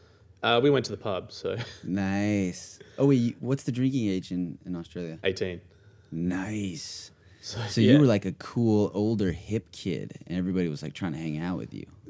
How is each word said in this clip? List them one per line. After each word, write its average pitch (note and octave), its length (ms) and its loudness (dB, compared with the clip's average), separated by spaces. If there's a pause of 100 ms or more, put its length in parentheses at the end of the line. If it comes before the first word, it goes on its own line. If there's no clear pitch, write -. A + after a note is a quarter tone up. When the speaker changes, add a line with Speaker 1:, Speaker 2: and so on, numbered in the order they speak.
(420)
Speaker 1:
Uh, A#2 200 4
we C#3+ 80 6
went B2+ 160 4
to - 40 -8
the G#2 80 -8
pub, G2 320 -4
so F#2 260 -6
<laughs> - 260 -10
Speaker 2:
Nice. G2 1000 -2 (160)
Oh, C3+ 100 4
wait, C#3 100 6
you, A#2 240 2
what's C3 240 -2
the - 80 -4
drinking B2+ 360 0
age F#2+ 240 -2
in, F2+ 320 -4
in F2+ 100 -6
Australia? E2+ 500 -10
Speaker 1:
Eighteen. F#2+ 360 -2 (500)
Speaker 2:
Nice. F#2 1000 -6 (300)
Speaker 1:
So, - 260 -10
Speaker 2:
So A#2 140 0
Speaker 1:
yeah. A2 120 8
Speaker 2:
you C#3+ 60 10
were, D3 80 8
like, G#2 180 4
a F#2+ 80 -2
cool, A2 640 2
older, G#2 380 2
hip G#2 400 -6
kid, C2 400 -6 (140)
and F2 120 -4
everybody F#2 300 0
was, D2 140 -6
like, D2 120 -8
trying F2+ 180 -4
to C#2+ 60 -6
hang D#2 200 -4
out F2 200 -4
with - 160 -10
you. - 120 -12 (240)